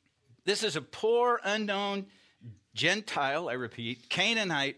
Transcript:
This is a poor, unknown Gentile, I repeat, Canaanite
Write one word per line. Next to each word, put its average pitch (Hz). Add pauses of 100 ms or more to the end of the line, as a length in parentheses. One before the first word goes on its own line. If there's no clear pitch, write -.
(440)
This 208
is 180
a 151
poor, 233
unknown 202 (680)
Gentile, 160
I 117
repeat, 120
Canaanite 180